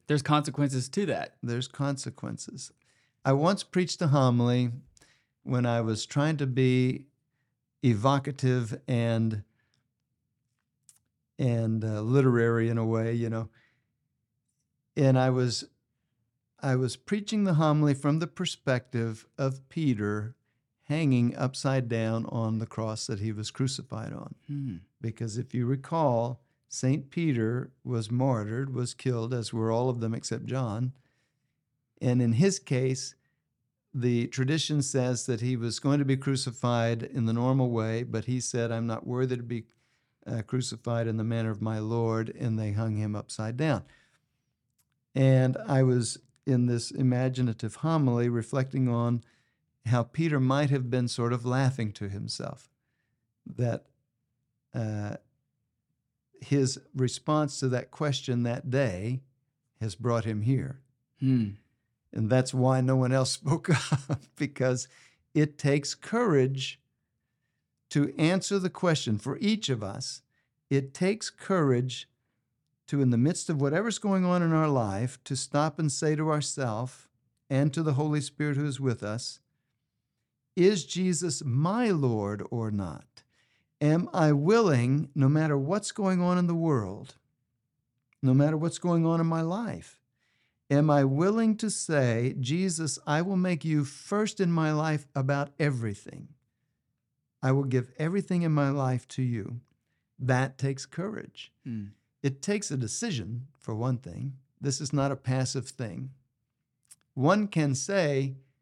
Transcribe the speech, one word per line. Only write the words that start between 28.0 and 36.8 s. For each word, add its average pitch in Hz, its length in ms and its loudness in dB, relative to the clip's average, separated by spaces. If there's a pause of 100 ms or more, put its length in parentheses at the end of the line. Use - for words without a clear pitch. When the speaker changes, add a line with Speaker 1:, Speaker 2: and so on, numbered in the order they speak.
Speaker 2:
martyred, 123 640 0
was 123 200 -4
killed, 120 400 -2
as 113 200 -4
were 113 180 0
all 123 180 2
of 120 100 -2
them 113 140 -2
except - 320 -6
John. 123 480 -2 (1080)
And 123 200 2
in 117 120 4
his 190 260 4
case, 131 560 -2 (800)
the 120 340 2
tradition 143 540 -2
says 127 440 0
that 117 160 -2
he 127 140 -2
was 117 240 -4
going 147 200 2
to 139 60 2
be 135 120 2
crucified 120 840 0